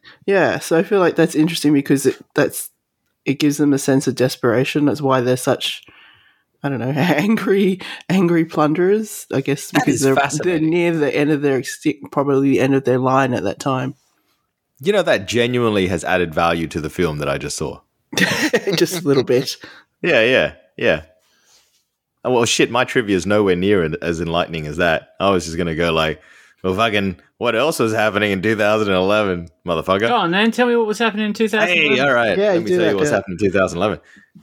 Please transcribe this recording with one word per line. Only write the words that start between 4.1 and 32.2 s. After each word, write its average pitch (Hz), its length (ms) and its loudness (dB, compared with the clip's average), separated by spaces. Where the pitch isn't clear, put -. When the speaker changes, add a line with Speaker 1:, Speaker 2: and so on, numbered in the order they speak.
Speaker 1:
desperation. 127 720 0
That's 127 140 -2
why 131 200 2
they're 127 160 0
such, - 480 -4
I 143 40 -4
don't 127 120 -4
know, 123 100 -4
<laughs> 151 60 -4
angry, 190 840 0
angry 175 360 2
plunderers, 175 880 0
I 131 80 -2
guess, 139 300 -6
Speaker 2:
That - 140 0
Speaker 1:
because 139 100 2
Speaker 2:
is 110 60 -4
Speaker 1:
they're, 135 160 2
they're 139 80 4
Speaker 2:
fascinating. 156 460 -2
Speaker 1:
near 170 260 0
the 147 180 0
end 143 160 0
of 147 120 0
their 139 160 0
extinct, - 520 -6
probably 139 400 0
the 110 100 2
end 135 140 2
of 135 100 2
their 127 140 2
line 131 360 2
at 90 100 -4
that - 160 -4
time. 131 340 -4
Speaker 2:
You 170 120 0
know, 202 100 2
that 107 260 0
genuinely 117 580 2
has 90 160 -2
added 87 320 0
value 85 320 0
to 78 140 -8
the 76 100 -6
film 78 280 -2
that 71 100 -4
I 71 100 -4
just 71 180 -10
saw. - 240 -8
Speaker 1:
<laughs> 208 600 0
Just 170 260 -2
a 147 60 -2
little 135 160 2
bit. 127 320 0
Speaker 2:
Yeah, 147 200 2
yeah, 104 320 2
yeah. 80 280 0
Oh, 123 80 0
well, 117 120 4
shit, 180 260 2
my 123 140 0
trivia 104 320 0
is 85 100 -2
nowhere 101 300 2
near 95 280 2
en-, 78 180 -4
as 82 180 -2
enlightening 82 460 -4
as 76 100 -10
that. 85 420 0
I 95 120 2
was 90 160 0
just 82 100 -10
gonna 85 180 -2
go 85 180 0
like, 78 280 0
"Well, 92 120 -2
fucking, 101 460 -2
what 113 180 -2
else 147 220 0
was 113 140 2
happening 104 380 0
in 95 120 -2
two 110 120 0
thousand 107 340 2
and 95 100 2
eleven, 92 500 0
motherfucker?" 90 340 0
Speaker 3:
Go 233 140 0
on, 180 160 0
then. 208 200 0
Tell 247 180 0
me 240 80 0
what 226 100 0
was 214 120 -4
happening 214 280 -2
in 208 60 -4
two 220 160 -2
thousand. 214 220 0
Speaker 2:
Hey, 151 300 2
all 139 120 2
right. 113 260 2